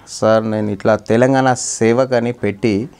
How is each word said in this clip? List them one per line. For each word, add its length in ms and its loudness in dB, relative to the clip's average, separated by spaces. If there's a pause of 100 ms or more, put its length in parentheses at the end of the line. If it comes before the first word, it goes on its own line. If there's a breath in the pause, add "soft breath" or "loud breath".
"సార్, 440 0
నేను 200 -4
ఇట్లా 240 0
తెలంగాణ 580 2
సేవక్ 600 0
అని 180 0
పెట్టి, 580 -2 (100)